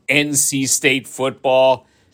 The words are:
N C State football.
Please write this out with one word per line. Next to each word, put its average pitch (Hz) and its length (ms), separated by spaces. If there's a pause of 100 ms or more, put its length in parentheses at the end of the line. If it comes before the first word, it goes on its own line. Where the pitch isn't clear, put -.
N 147 240
C 135 320
State 131 420
football. 131 800 (260)